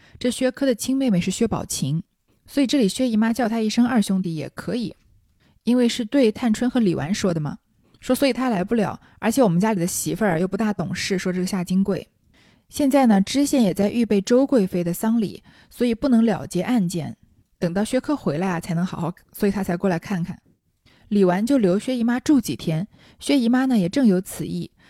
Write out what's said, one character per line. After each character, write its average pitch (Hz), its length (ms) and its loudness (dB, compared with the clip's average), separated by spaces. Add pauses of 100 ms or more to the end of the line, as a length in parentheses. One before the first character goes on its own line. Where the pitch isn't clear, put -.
(180)
这 247 140 -2
薛 254 180 -2
科 262 160 -4
的 262 80 2
亲 262 240 -2
妹 269 140 0
妹 180 100 2
是 - 80 -4
薛 220 180 0
宝 - 160 -4
琴， 156 380 -4 (460)
所 277 160 0
以 - 20 2
这 277 140 0
里 208 100 2
薛 262 180 -2
姨 226 80 -2
妈 226 160 2
叫 233 160 -2
他 226 120 -2
一 220 100 -2
声 233 160 2
二 247 160 2
兄 190 180 0
弟 175 140 -4
也 143 160 -8
可 - 260 -8
以， 240 200 -6 (680)
因 240 140 2
为 247 100 4
是 240 160 -2
对 233 280 4
探 226 200 -2
春 247 160 0
和 254 120 0
李 190 160 2
纨 139 180 -4
说 196 180 0
的 165 80 -4
嘛， 151 200 -6 (400)
说 - 160 -2
所 277 120 2
以 247 60 2
他 247 160 -2
来 185 140 0
不 208 100 -4
了， 202 260 0 (200)
而 214 100 -2
且 247 140 2
我 214 60 4
们 165 100 2
家 220 140 2
里 196 60 -2
的 165 60 0
媳 - 300 -4
妇 220 100 0
儿 170 140 2
又 185 80 0
不 233 100 -4
大 214 160 0
懂 190 220 -6
事， 185 240 -4
说 - 120 -2
这 185 80 -4
个 180 60 -2
夏 185 180 -4
金 185 200 0
贵。 196 260 -4 (600)
现 294 200 0
在 269 160 4
呢， 202 160 6
知 269 240 0
县 285 160 2
也 196 100 4
在 202 200 0
预 233 120 0
备 208 160 2
周 247 280 4
贵 226 180 2
妃 185 180 -2
的 170 80 -2
丧 226 300 0
礼， 139 220 -8 (260)
所 - 160 -4
以 240 80 0
不 285 160 -2
能 226 160 6
了 196 220 -2
结 175 160 -2
案 214 260 0
件， 147 260 -6 (440)
等 175 120 -2
到 196 140 -2
薛 254 140 -2
科 294 160 -2
回 156 240 -2
来 185 80 -2
啊， 175 120 -4
才 - 140 -6
能 165 100 0
好 - 160 -6
好， 165 140 -4 (180)
所 - 160 -2
以 196 40 2
他 202 120 -6
才 175 140 -2
过 185 100 -2
来 170 120 0
看 175 240 -6
看。 - 180 -10 (680)
李 208 140 4
纨 180 220 2
就 277 140 2
留 190 180 2
薛 254 180 -4
姨 233 80 -2
妈 240 160 0
住 285 220 4
几 139 140 -6
天， 165 320 -4 (320)
薛 285 180 2
姨 233 100 2
妈 254 180 2
呢 262 120 2
也 180 100 2
正 262 200 2
有 185 120 4
此 - 280 -8
意， 170 240 -8 (180)